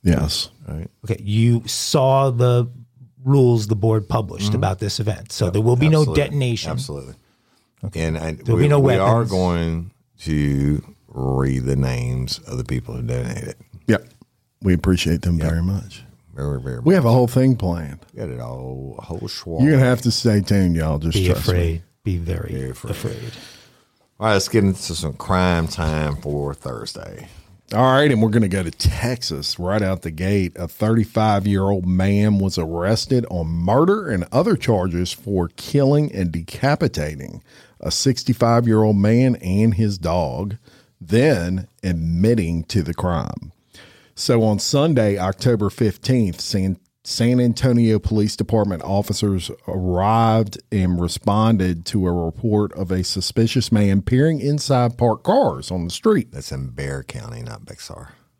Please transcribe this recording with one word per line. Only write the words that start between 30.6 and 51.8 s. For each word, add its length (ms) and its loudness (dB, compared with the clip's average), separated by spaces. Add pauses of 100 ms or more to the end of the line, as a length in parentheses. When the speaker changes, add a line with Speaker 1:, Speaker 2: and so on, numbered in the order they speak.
Speaker 1:
thirty-five-year-old 1160 2
man 520 2
was 200 0
arrested 720 -2
on 180 -4
murder 600 2
and 220 -2
other 260 2
charges 560 0
for 420 -2
killing 560 0
and 220 -4
decapitating 1120 -4 (360)
a 120 -6
sixty-five-year-old 1080 2
man 400 4
and 380 2
his 220 0
dog, 600 -2 (420)
then 680 0 (140)
admitting 840 0
to 180 0
the 100 -4
crime. 580 -4 (640)
So 280 2
on 160 2
Sunday, 600 2
October 500 0
fifteenth, 720 0
San, 380 -2 (260)
San 360 0
Antonio 600 2
Police 360 0
Department 480 -2
officers 680 -2 (160)
arrived 920 2 (140)
and 300 2
responded 840 0